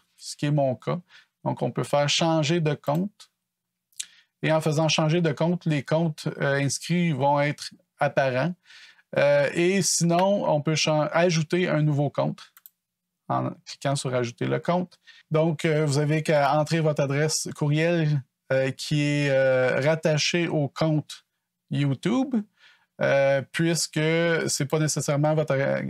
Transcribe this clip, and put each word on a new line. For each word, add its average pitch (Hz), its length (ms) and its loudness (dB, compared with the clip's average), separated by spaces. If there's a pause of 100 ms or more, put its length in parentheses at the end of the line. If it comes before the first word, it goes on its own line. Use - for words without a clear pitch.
(180)
ce - 180 -16
qui - 80 -6
est 147 60 0
mon 139 240 0
cas. 151 260 -6 (440)
Donc, 131 180 -4
on 127 80 -2
peut 131 140 -4
faire 143 260 0
changer 160 500 2
de 151 140 0
compte. - 560 -4 (1120)
Et 151 100 2
en 160 80 4
faisant 151 280 2
changer 160 340 2
de 160 100 2
compte, 170 320 -2
les 151 200 0
comptes, 160 440 -2 (100)
euh, 139 180 0
inscrits 165 560 0
vont 143 280 2
être - 300 -4 (280)
apparents. 143 560 0 (640)
Euh, 143 360 4
et 180 280 2
sinon, 175 680 0
on 151 140 2
peut 156 140 0
chan-, 151 340 0
ajouter 170 580 0
un 151 140 2
nouveau 147 280 2
compte - 420 -4 (760)
en 127 220 -2 (160)
cliquant 139 300 -4
sur « 131 180 -4
Ajouter 123 320 -4
le 135 140 -2
compte ». 180 400 -4 (320)
Donc, 156 320 0
euh, 156 200 2
vous 143 140 0
avez 151 240 0
qu'à 143 340 2
entrer 151 220 0
votre 151 240 0
adresse 143 540 -2
courriel, 151 640 0 (300)
euh, 135 180 0
qui 147 320 -2
est, 147 280 0
euh, 131 500 2
rattachée 156 680 0
au 147 220 -2
compte - 580 -2 (460)
YouTube, 180 640 -2 (680)
euh, 139 480 2
puisque 165 500 -2 (460)
c'est 139 200 -2
pas 156 120 0
nécessairement 151 560 0
votre 151 220 0
a-, 135 340 -2